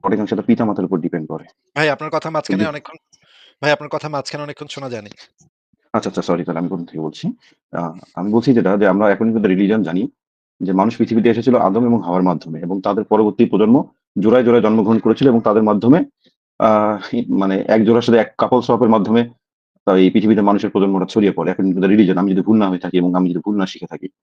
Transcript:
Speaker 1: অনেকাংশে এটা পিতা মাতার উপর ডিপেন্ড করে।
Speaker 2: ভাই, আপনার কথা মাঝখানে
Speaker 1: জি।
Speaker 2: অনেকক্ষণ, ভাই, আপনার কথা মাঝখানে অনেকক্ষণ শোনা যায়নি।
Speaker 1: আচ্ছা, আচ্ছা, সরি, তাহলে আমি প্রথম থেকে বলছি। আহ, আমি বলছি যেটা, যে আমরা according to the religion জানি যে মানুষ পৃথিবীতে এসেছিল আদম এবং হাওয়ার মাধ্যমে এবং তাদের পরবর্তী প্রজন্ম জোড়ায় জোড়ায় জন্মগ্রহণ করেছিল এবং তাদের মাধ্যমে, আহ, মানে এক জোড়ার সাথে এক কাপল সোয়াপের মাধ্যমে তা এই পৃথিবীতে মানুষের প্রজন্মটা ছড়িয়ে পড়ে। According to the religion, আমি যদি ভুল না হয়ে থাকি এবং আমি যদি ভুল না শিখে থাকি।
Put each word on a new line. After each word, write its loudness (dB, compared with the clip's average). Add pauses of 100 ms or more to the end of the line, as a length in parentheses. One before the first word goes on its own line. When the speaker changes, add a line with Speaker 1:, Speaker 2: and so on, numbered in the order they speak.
Speaker 1:
অনেকাংশে -4
এটা -6
পিতা 0
মাতার -4
উপর -2
ডিপেন্ড -6
করে। -12 (300)
Speaker 2:
ভাই, 0
আপনার -6
কথা -4
মাঝখানে -4
Speaker 1:
জি। 0
Speaker 2:
অনেকক্ষণ, -12 (680)
ভাই, 0
আপনার -2
কথা -8
মাঝখানে -8
অনেকক্ষণ -14
শোনা -12
যায়নি। -12 (840)
Speaker 1:
আচ্ছা, -2
আচ্ছা, -6
সরি, -2
তাহলে -4
আমি -4
প্রথম -8
থেকে -14
বলছি। -8 (440)
আহ, -8 (180)
আমি -6
বলছি 2
যেটা, 2
যে 4
আমরা 2
according 0
to -2
the 2
religion 2
জানি -2 (540)
যে -4
মানুষ 0
পৃথিবীতে 0
এসেছিল 0
আদম 0
এবং 2
হাওয়ার 0
মাধ্যমে -2
এবং -6
তাদের -2
পরবর্তী 2
প্রজন্ম 2 (300)
জোড়ায় 4
জোড়ায় 4
জন্মগ্রহণ 2
করেছিল 2
এবং 4
তাদের 2
মাধ্যমে, 4 (560)
আহ, 2 (280)
মানে 0
এক 2
জোড়ার 4
সাথে 2
এক 0
কাপল 0
সোয়াপের 2
মাধ্যমে 2 (560)
তা 2
এই 6
পৃথিবীতে 2
মানুষের 0
প্রজন্মটা 0
ছড়িয়ে 0
পড়ে। -4
According -2
to 0
the 2
religion, 4
আমি 0
যদি 0
ভুল 2
না 2
হয়ে -4
থাকি -4
এবং 0
আমি 0
যদি -4
ভুল -4
না -2
শিখে -14
থাকি। -14 (140)